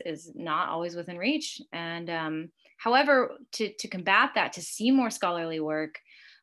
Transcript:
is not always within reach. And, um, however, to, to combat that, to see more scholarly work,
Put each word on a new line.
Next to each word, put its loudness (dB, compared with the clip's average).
is -10
not -2
always -4
within -10
reach. -2
And, -6
um, -4
however, 4
to, -4
to -12
combat 4
that, 0
to -10
see -2
more 4
scholarly -2
work, -4